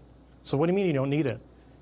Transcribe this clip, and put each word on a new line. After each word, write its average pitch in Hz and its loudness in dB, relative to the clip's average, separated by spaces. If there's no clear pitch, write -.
So - -2
what 156 2
do 175 2
you 190 2
mean 202 0
you 165 0
don't 135 0
need 147 0
it? 117 -6